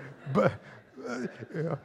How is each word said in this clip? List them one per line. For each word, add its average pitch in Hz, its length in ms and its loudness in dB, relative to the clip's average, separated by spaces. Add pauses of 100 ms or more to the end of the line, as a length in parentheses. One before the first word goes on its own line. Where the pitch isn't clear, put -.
(340)
But, 165 180 8 (560)
uh, 185 760 -4